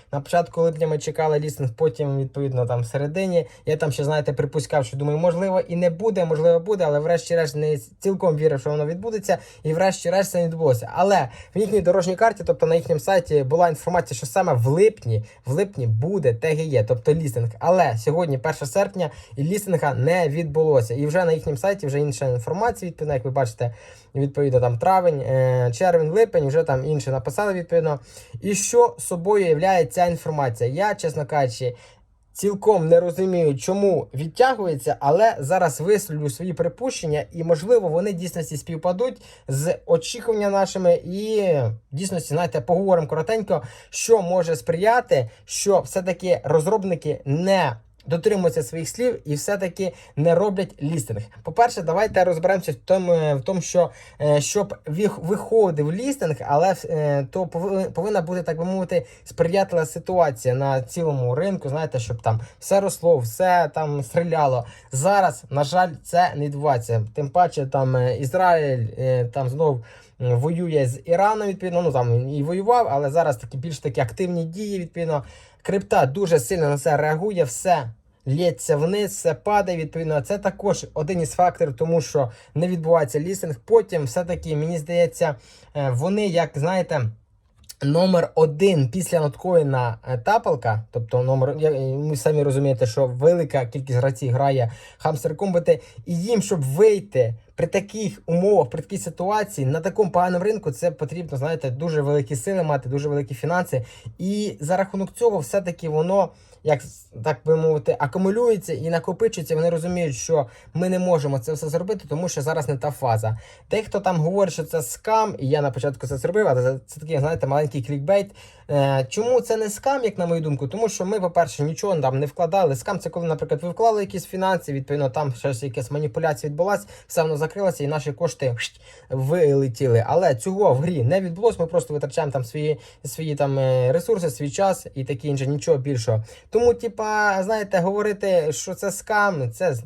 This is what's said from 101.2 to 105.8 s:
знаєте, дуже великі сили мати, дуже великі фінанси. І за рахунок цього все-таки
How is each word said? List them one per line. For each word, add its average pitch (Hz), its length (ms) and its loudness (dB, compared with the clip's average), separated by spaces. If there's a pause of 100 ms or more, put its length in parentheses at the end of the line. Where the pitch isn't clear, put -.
знаєте, 143 320 -4
дуже 151 320 -2
великі 143 340 0
сили 190 260 -2
мати, 147 260 -2
дуже 143 200 -2
великі 143 260 -4
фінанси. 151 500 -2 (340)
І 202 420 -4
за 151 160 0
рахунок 190 380 -2
цього 226 240 2
все-таки 175 500 -4